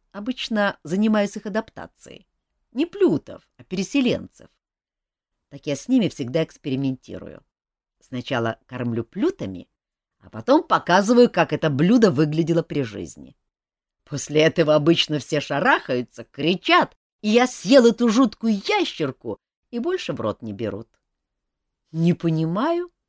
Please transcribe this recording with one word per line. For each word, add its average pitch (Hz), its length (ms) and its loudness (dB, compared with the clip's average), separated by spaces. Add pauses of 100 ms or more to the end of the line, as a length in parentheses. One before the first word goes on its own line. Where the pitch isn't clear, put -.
(120)
обычно 208 720 -4
занимаюсь 208 540 0
их - 80 -14
адаптацией. - 840 -12 (440)
Не 269 140 -4
плютов, 226 640 -2 (100)
а - 60 -20
переселенцев. - 840 -4 (1000)
Так - 180 -14
я 143 80 -2
с - 120 -12
ними 233 220 2
всегда 135 340 -4
экспериментирую. 131 1000 -8 (560)
Сначала 120 680 -6
кормлю 120 380 -6
плютами, 117 680 -6 (500)
а 95 100 -20
потом 262 340 2
показываю, 202 680 4
как 165 240 0
это 151 160 0
блюдо 180 420 4
выглядело 156 520 0
при 147 180 -4
жизни. 95 560 -10 (680)
После 147 380 0
этого 156 320 4
обычно 151 460 2
все 147 220 -4
шарахаются, 139 840 -2
кричат, 180 720 0 (240)
и 208 80 -4
я 240 160 4
съел 240 400 4
эту 233 240 4
жуткую 220 580 0
ящерку, 151 720 -4 (300)
и 240 80 -10
больше 349 360 -6
в - 80 -8
рот 104 200 -4
не 110 120 -10
берут". 101 360 -8 (1040)
"Не 165 220 2
понимаю", 180 800 -2 (180)